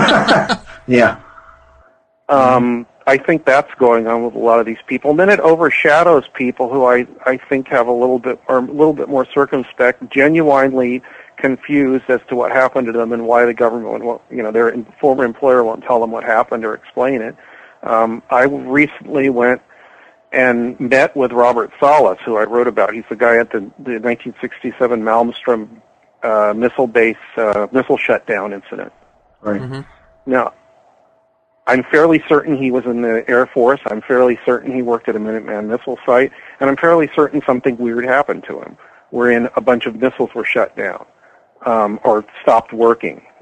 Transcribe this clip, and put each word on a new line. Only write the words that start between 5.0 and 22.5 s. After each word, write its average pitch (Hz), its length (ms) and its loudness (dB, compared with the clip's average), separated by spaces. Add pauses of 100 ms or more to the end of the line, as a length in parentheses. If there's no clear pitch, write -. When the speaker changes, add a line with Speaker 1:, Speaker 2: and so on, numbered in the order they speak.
Speaker 2:
And 151 80 2
then 190 100 4
it 202 120 4
overshadows 160 920 4
people 123 380 -4
who 131 140 0
I, 123 220 2 (180)
I 131 120 0
think 135 300 -6
have 120 200 0
a 123 40 0
little 123 280 0
bit, 117 280 -6
are 131 120 2
a - 20 -2
little 147 320 0
bit 139 160 -6
more 131 240 0
circumspect, 127 760 -2
genuinely 135 920 2 (360)
confused 135 720 -2
as 123 200 0
to 127 60 -4
what 120 160 -2
happened 127 360 0
to 113 60 -6
them 117 180 -2
and 117 140 -4
why 120 200 4
the 120 80 0
government 113 400 -2
would, 113 100 -8
wa-, 120 180 -6 (100)
you 127 120 -6
know, 107 80 -6
their 117 180 2
in-, 113 160 -6 (140)
former 135 260 2
employer 123 380 2
won't 110 200 -4
tell 120 160 0
them 113 120 -2
what 113 120 -8
happened 117 400 0
or 107 100 -4
explain 127 480 -4
it. 120 140 -10 (480)
Um, 113 460 -2
I 127 140 2
recently 139 840 -2
went 123 320 0 (680)
and 123 480 0
met 135 360 0
with 127 160 0
Robert 120 480 2
Salas, 139 460 4
who 117 100 -2
I 107 80 0
wrote 120 240 0